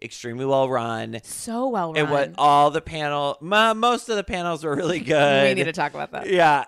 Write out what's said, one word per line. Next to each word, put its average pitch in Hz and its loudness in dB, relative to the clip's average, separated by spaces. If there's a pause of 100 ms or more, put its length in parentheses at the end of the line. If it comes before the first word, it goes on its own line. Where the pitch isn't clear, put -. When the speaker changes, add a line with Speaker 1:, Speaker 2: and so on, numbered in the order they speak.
Speaker 1:
extremely 120 -10
well 135 2
run. 113 -4
Speaker 2:
So 240 -6
well 180 -4
Speaker 1:
It 156 2
was 147 0
Speaker 2:
run. 170 -16
Speaker 1:
all 147 6
the 156 -2
panel, 147 -4
mo-, 214 2
most 233 0
of 226 -2
the 202 -4
panels 175 -6
were 147 -2
really 165 -2
good. 139 4
Speaker 2:
<laughs> - -
We 131 2
need 135 0
to 160 -4
talk 151 -4
about 147 -10
that. - -6
Speaker 1:
Yeah. 156 4